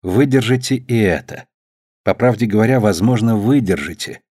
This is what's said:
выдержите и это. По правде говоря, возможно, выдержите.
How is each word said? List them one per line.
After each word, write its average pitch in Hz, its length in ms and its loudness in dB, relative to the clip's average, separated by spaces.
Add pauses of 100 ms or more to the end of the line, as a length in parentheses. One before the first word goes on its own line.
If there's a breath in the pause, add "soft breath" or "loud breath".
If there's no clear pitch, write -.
выдержите 127 720 0
и 123 220 -4
это. 92 500 -2 (560)
По 95 120 0
правде 117 320 0
говоря, 110 340 2
возможно, 110 560 0
выдержите. 101 840 -2 (100)